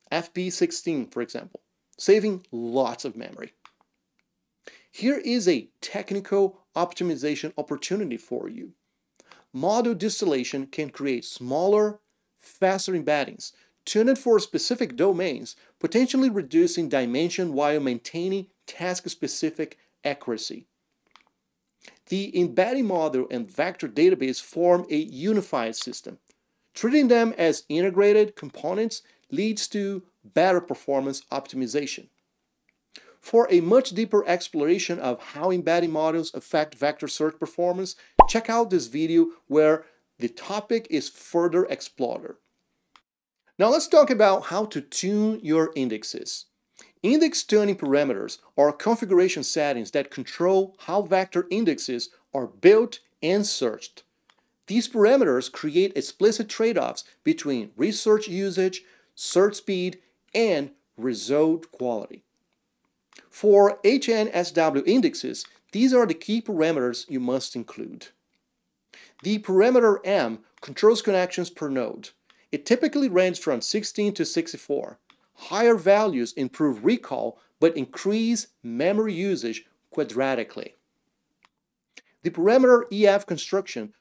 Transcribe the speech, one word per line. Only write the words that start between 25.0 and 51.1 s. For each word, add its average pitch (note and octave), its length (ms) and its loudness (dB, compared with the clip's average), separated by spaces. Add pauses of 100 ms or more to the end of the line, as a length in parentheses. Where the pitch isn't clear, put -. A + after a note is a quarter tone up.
system. - 420 -12 (560)
Treating C4 340 4
them A#3 300 4
as E3 320 0
integrated G3+ 640 2
components F#3+ 680 -6 (280)
leads G#3+ 380 -4
to G3 340 -6 (200)
better F3 380 2
performance C#3 600 -6 (100)
optimization. C3 760 -8 (1120)
For A#3 280 2
a F3+ 120 6
much A3+ 300 2
deeper G#3 360 0
exploration E3+ 720 -2
of B2+ 200 -4
how D#3+ 320 -6
embedding E3+ 400 0
models D#3+ 440 -2
affect D3+ 400 -4
vector D3 320 -4
search D#3 320 -4
performance, F3+ 560 -4 (320)
check A3+ 220 -2
out A3+ 200 0
this E3 160 0
video D#3+ 440 2 (180)
where D3+ 380 4 (340)
the A#2+ 100 -4
topic G#3+ 640 -6
is D3 180 -4
further E3+ 560 -2
explored. - 720 -8 (1200)
Now G#3 120 4
let's D#4 180 2
talk D4 240 6
about G3+ 360 4
how G3+ 180 -4
to - 160 -6
tune G#3+ 600 -2
your D#3+ 340 0
indexes. - 720 -6 (560)
Index D#4 420 2
tuning G#3 340 2
parameters C3+ 640 -2 (180)
are D3 140 4
configuration F#3 720 0
settings C3+ 480 -4
that C#3 200 -2
control F#3+ 680 -2
how F#3+ 240 -2
vector F#3 460 -2